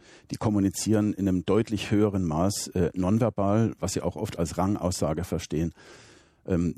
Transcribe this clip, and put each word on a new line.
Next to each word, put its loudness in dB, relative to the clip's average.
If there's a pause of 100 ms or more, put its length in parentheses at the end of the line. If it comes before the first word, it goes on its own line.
(300)
die -8
kommunizieren 2
in 0
einem 2
deutlich 0
höheren 2
Maß, 0
äh, 0
nonverbal, 2
was -4
sie -4
auch -4
oft -6
als -4
Rangaussage -2
verstehen. -4 (720)
Ähm, 0